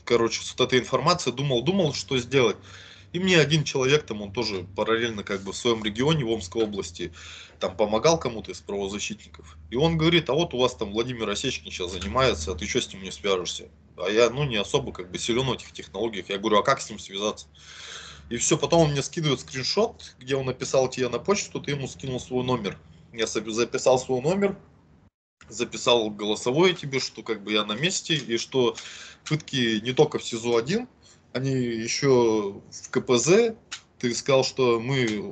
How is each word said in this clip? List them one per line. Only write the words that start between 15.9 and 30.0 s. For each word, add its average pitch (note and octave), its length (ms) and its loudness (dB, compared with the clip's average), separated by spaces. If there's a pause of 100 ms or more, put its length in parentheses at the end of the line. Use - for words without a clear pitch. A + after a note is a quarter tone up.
Я G2 80 -4
говорю: G#2 220 4
«А G2+ 40 6
как C3+ 180 2
с - 80 -10
ним G#2 100 -12
связаться?» G2 480 -6 (800)
И A#2+ 80 -4
все, D#3 200 2
потом E3 260 4
он D3 80 4
мне C#3 120 0
скидывает D3+ 380 -2
скриншот, - 800 -4
где C3 180 -4
он C3+ 80 -4
написал C3 440 0
тебе B2+ 200 -2
на A#2+ 100 -2
почту, G3 420 -2
ты C#3 100 -6
ему C#3 160 -4
скинул B2+ 320 -8
свой B2+ 260 -2
номер. A#2 320 -2 (360)
Я A2+ 140 -2
соб-, G#2+ 240 -4
записал A#2+ 480 2
свой B2+ 220 -2
номер, F#3+ 360 0 (920)
записал A2+ 640 0
голосовое A#2 640 2
тебе, C3+ 240 -6
что - 240 -6
как G#2 200 -6
бы G#2 100 -2
я G#2+ 120 2
на G#2+ 100 -4
месте, E3 400 -2
и A#2 220 -2
что A#2+ 380 0 (500)
пытки B2 560 0
не B2 120 -4
только C3+ 260 4